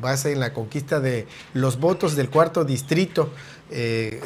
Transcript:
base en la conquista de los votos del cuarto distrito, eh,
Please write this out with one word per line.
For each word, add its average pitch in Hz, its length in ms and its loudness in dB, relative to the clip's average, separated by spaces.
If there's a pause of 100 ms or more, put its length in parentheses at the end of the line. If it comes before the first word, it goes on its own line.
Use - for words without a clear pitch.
base 135 320 0
en 139 80 0
la 120 140 -2
conquista 143 440 -2
de 127 280 0 (260)
los 127 260 2
votos 170 380 2
del 135 140 0
cuarto 165 340 4
distrito, 156 640 0 (400)
eh, 113 560 -2